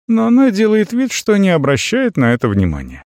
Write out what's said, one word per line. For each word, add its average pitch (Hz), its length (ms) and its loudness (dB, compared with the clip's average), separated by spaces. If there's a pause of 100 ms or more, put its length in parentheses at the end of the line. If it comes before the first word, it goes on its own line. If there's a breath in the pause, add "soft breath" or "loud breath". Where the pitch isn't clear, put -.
но 226 200 0
она 254 240 4
делает 214 400 0
вид, 247 200 -4
что - 260 -2
не 196 120 2
обращает 170 680 -2
на 120 160 2
это 120 140 -2
внимания. 78 600 -4